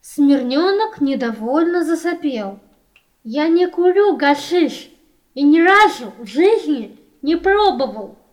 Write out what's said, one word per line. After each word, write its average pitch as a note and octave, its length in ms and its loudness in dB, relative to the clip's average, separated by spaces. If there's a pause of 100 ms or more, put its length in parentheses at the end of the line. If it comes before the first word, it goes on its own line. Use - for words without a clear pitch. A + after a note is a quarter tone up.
Смирненок D4 1000 0
недовольно C#4 840 -2
засопел. D4+ 720 -6 (680)
"Я C#4+ 240 -2
не F4 200 2
курю F4+ 480 2
гашиш C#4+ 760 -2 (440)
и C4+ 80 -4
ни D4 180 4
разу F#4 580 2
в A#3 80 -18
жизни D4+ 720 0 (220)
не D4+ 160 -2
пробовал". C4+ 800 -2 (160)